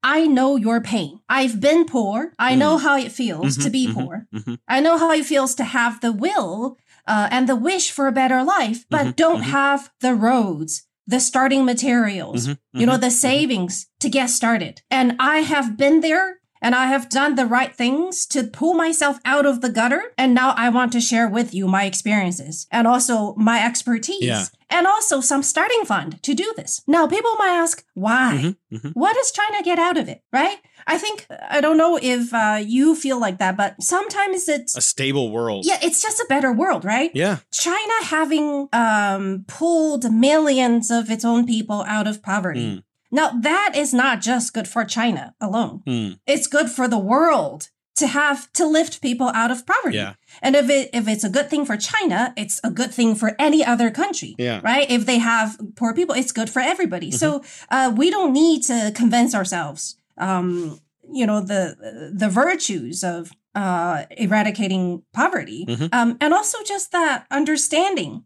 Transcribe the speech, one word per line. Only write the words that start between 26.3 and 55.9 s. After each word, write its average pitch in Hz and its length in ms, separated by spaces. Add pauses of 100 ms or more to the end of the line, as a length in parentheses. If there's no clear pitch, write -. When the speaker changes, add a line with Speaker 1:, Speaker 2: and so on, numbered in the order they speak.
Speaker 1:
do 359 220
this." - 320
Now, 320 180 (100)
people 453 220
might 381 260
ask, 339 120 (300)
"Why? 247 320
Speaker 2:
Mm-hmm, 156 380
mm-hmm. 139 160 (100)
Speaker 1:
What 403 160
does 523 120 (100)
China 415 200 (100)
get 349 80 (100)
out 359 140
of - 120
it?" - 60 (120)
Right? 339 280 (340)
I 330 100
think, 427 140 (400)
I - 80
don't 311 180
know 339 100 (220)
if, 240 80 (100)
uh, 214 260 (160)
you 294 200
feel 269 300
like 185 180
that, 190 120
but 202 160 (240)
sometimes 392 600
it's 240 200
Speaker 2:
A - 60 (120)
stable 135 420
world. 113 300
Speaker 1:
Yeah, 349 220
it's 330 200
just 427 120
a 466 60 (100)
better 269 160 (100)
world, 294 220
right? 240 260 (140)
Speaker 2:
Yeah. 190 140 (300)
Speaker 1:
China 427 300 (180)
having, 294 580
um, 202 760
pulled 311 640
millions 254 800
of 226 180
its 220 140
own 233 220
people 214 420
out 214 200
of 214 140
poverty. 185 460
Speaker 2:
Mm. 98 160 (280)
Speaker 1:
Now, 294 160 (220)
that 392 220 (120)
is 285 100
not 247 260 (100)
just 240 240
good 214 140
for 233 160
China 208 560
alone. 202 480
Speaker 2:
Mm. 110 400
Speaker 1:
It's - 200
good 285 220
for 254 200
the 233 80 (160)
world 262 560 (260)
to 285 120
have, 285 520
to 359 60
lift 320 360
people 247 280 (120)
out 226 100
of 240 140
poverty. 381 380
Speaker 2:
Yeah. 98 100 (280)
Speaker 1:
And 269 200
if 240 80
it, 277 200 (100)
if 208 80
it's 214 160
a 214 140
good 285 120
thing 294 160
for 214 120
China, 240 580
it's 214 280
a - 80
good 226 260
thing 226 180
for 214 140 (180)
any 302 160
other 240 260 (120)
country, - 360
Speaker 2:
Yeah. 123 220 (120)
Speaker 1:
right? 277 260
If 226 80
they 247 140
have 233 280 (300)
poor 233 160